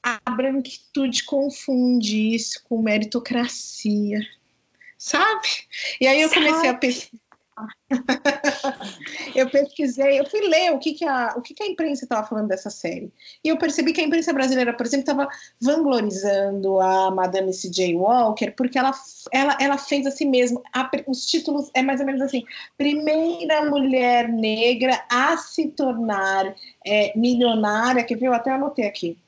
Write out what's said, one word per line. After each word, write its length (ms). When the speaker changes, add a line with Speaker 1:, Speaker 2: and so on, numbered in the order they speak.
Speaker 1:
a 180
branquitude 920
confunde 1080
isso 340
com 140
meritocracia, 1400
sabe? 500
E 60
aí 140
eu 80
comecei 400
a 40
Speaker 2:
Sabe? 60
Speaker 1:
pesquisar. 480
<laughs> 1500
Eu 140
pesquisei, 720
eu 100
fui 120
ler 320
o 60
que 140
que 120
a, 300
o 60
que 120
que 100
a 40
imprensa 400
tava 200
falando 200
dessa 220
série. 420
E 60
eu 80
percebi 360
que 80
a 20
imprensa 300
brasileira, 400
por 120
exemplo, 200
tava 220
vanglorizando 1200
a 320
Madame 420
C 160
J 260
Walker 560
porque 260
ela, 140
ela, 280
ela 180
fez 280
a 60
si 140
mesma. 360
A, 160
os 180
títulos 480
é 80
mais 180
ou 60
menos 160
assim: 240
primeira 920
mulher 600
negra 800
a 280
se 320
tornar, 840
é, 320
milionária. 840
Quer 140
ver? 100
Eu 60
até 180
anotei 340
aqui 320